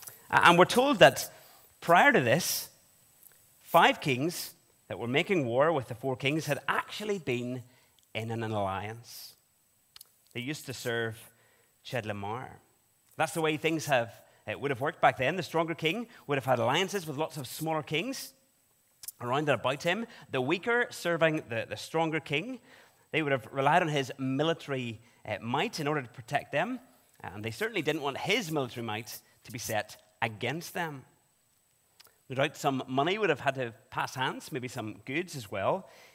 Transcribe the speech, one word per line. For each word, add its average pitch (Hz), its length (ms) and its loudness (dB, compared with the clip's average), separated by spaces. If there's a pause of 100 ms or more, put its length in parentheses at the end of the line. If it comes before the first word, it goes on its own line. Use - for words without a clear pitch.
(300)
A-, - 200 8
and 175 100 8
we're 175 60 10
told 254 340 4
that 147 280 8 (540)
prior 208 300 8
to 196 100 6
this, 127 480 2 (920)
five 202 360 6
kings 147 540 -2 (340)
that 95 120 -8
were 117 80 -4
making 151 400 0
war 139 260 2
with 131 140 -2
the 113 80 -10
four 135 200 -4
kings 147 300 -2
had 143 220 -2
actually 208 500 -4
been 123 460 -4 (500)
in 110 160 -6
an 113 140 -4
alliance. 107 880 -6 (1000)
They 120 60 -8
used 147 260 -8
to 117 80 -8
serve 117 420 -4 (680)
Chedorlaomer. 107 640 -6 (680)
That's 156 180 -2
the 165 80 -2
way 156 160 2
things 160 300 0
have, 117 260 2 (320)
it 101 160 -6
would 139 80 -2
have 123 100 -2
worked 151 220 -4
back 139 160 6
then. 147 200 0
The 175 40 -2
stronger 165 320 0
king 175 320 -2 (220)
would 143 100 0
have 120 80 -4
had 127 140 4
alliances 160 480 0
with 139 100 -8
lots 156 200 -4
of 131 100 -8
smaller 156 340 -4
kings 185 520 -6 (840)
around 139 300 0
and 123 100 4
about 135 220 -2
him, 190 240 0 (240)
the 135 100 -2
weaker 202 520 0
serving 160 580 2
the, 113 180 -4
the 104 80 -10
stronger 160 440 -2
king. 196 400 -4 (500)
They 156 140 0
would 143 80 0
have 113 200 0
relied 143 300 4
on 170 60 0
his 143 320 -2
military, 131 800 -2 (260)
uh, 107 140 -4
might 139 380 -2
in 147 80 -2
order 151 160 0
to 117 60 -16
protect - 420 -4
them, 220 280 -2 (440)
and 104 200 -10
they 113 60 -4
certainly 202 320 -4
didn't 151 220 0
want 135 160 -2
his 190 320 0
military 127 340 -4
might 110 340 -6 (260)
to 113 60 -18
be 117 60 -8
set 107 400 -4 (240)
against 117 540 -4
them. 156 280 -6 (1300)
No 127 60 -8
doubt 151 220 0
some 135 300 0
money 143 300 0
would 202 140 2
have 135 80 0
had 135 160 0
to 120 180 -6 (160)
pass 147 240 -4
hands, 147 380 -4
maybe 123 160 -6
some 110 380 -8
goods 156 300 -6
as 113 140 -12
well, 123 400 -2 (240)